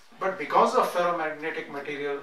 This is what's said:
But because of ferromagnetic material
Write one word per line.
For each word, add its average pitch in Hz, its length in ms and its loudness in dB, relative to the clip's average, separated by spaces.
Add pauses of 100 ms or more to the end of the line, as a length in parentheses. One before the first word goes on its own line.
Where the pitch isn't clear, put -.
(180)
But 190 220 -2
because 214 360 4
of - 180 2
ferromagnetic 160 760 -2
material 143 540 -6